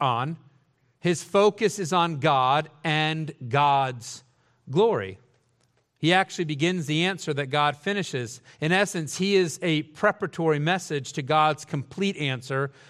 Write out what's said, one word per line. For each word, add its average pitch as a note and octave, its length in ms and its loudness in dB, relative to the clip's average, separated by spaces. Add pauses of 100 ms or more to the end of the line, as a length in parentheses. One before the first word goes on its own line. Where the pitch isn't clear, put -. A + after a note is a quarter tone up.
on. C3+ 360 0 (640)
His E3+ 220 0
focus G3+ 540 2
is F3+ 160 -4
on E3+ 240 2
God C#3+ 540 2 (120)
and D#3 480 0 (160)
God's C3+ 760 0 (480)
glory. C3 480 0 (800)
He E3 140 2
actually F#3 320 0
begins D#3 420 -2
the D#3 160 0
answer F3+ 320 -2
that C3+ 160 -4
God D3 260 2
finishes. E3 640 -6 (180)
In D#3 120 0
essence, F#3 460 -2
he G3 180 2
is F3+ 260 2
a D#3 220 0
preparatory E3+ 720 0
message D3+ 560 -4
to D#3+ 80 -6
God's D#3 420 2
complete F#3+ 540 -4
answer C3+ 540 -4 (180)